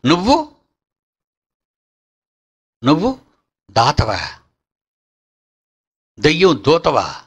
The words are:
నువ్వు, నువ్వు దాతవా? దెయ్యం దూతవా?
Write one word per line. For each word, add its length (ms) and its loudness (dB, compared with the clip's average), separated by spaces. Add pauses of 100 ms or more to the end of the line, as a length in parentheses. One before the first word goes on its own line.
నువ్వు, 500 0 (2250)
నువ్వు 360 0 (500)
దాతవా? 680 -2 (1800)
దెయ్యం 480 0
దూతవా? 600 -2